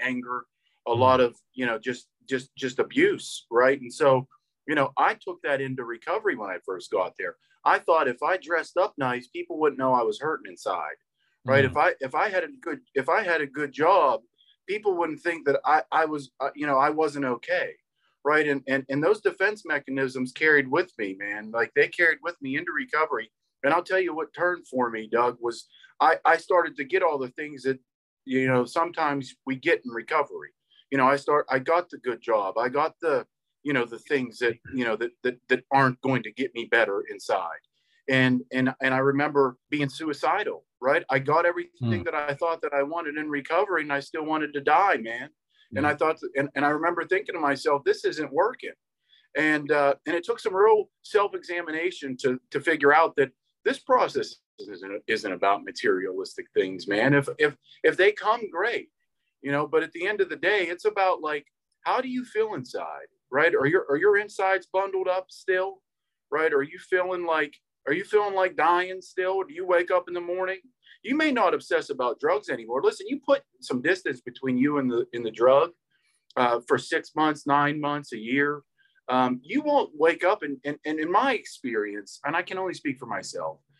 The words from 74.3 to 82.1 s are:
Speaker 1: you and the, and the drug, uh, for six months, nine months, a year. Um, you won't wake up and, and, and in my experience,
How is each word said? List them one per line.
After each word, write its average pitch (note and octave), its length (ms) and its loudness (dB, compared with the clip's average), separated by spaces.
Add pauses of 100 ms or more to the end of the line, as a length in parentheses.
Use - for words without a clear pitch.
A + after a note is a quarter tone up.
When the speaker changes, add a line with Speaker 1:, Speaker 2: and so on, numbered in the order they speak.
Speaker 1:
you D3 200 2
and C3 120 0
the, A#2 240 0
and A#2+ 120 -6
the G#2+ 60 -4
drug, C3+ 400 4 (640)
uh, A#2+ 280 2
for C3+ 120 2
six - 360 -4
months, D3+ 320 0
nine D3 360 2
months, D3 320 -6
a A2 40 -10
year. C#3+ 440 -2 (480)
Um, B2+ 340 0
you B3 180 -2
won't D4 320 0
wake D#3+ 300 2
up G3 200 2
and, C#3+ 200 -8
and, D3 220 -6
and D#3 120 -4
in D#3 140 -4
my B3 220 2
experience, G#2 920 -8